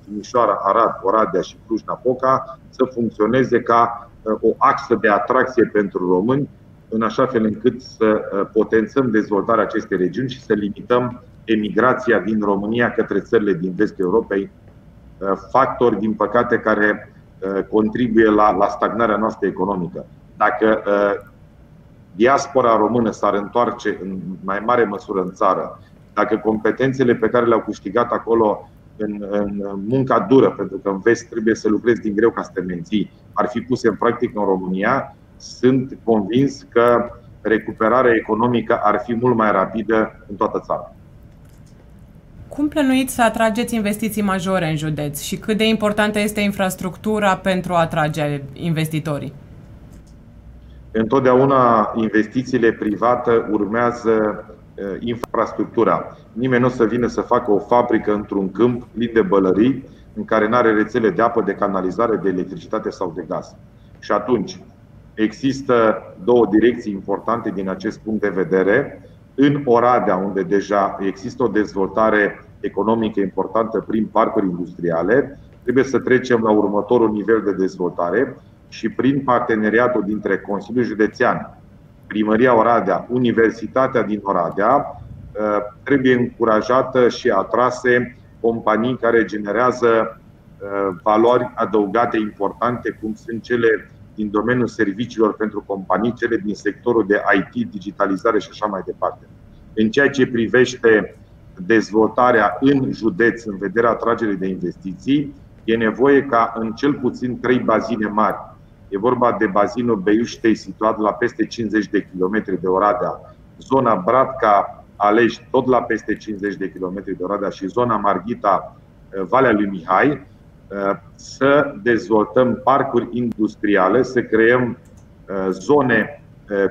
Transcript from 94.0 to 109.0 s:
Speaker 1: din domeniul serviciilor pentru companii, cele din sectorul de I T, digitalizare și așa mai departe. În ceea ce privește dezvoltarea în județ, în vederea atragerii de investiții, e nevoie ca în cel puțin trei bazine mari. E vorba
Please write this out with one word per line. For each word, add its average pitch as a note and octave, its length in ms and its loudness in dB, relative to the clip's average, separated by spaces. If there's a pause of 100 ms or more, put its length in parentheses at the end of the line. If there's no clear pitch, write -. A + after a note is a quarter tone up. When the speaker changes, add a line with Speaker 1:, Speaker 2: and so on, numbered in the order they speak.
Speaker 1:
din G#2+ 160 -6
domeniul A2+ 360 0
serviciilor G#2+ 680 -2
pentru G#2 320 -6
companii, G2 460 -2
cele A2+ 320 -4
din G#2 100 -4
sectorul A2 520 -2
de G2+ 160 2 (140)
I F#2+ 40 2
T, A2+ 300 -6
digitalizare G2+ 680 -2
și F#2 120 -8
așa - 160 -6
mai F#2+ 200 -6
departe. - 400 -8 (480)
În A2 160 0
ceea C#3 200 2
ce C3 160 0
privește A#2 920 2 (500)
dezvoltarea A2 920 2
în C3+ 320 2
județ, G#2+ 520 0
în G2+ 140 -8
vederea G#2+ 320 0
atragerii A2 460 -2
de F#2 100 -4
investiții, F#2+ 880 -4 (300)
e A2+ 120 0
nevoie B2 460 4
ca A#2 340 0
în A2+ 160 -6
cel C#3+ 220 0
puțin B2 460 -6
trei B2 180 2
bazine A2 480 0
mari. G#2 300 0 (520)
E G2 100 -4
vorba A#2+ 400 2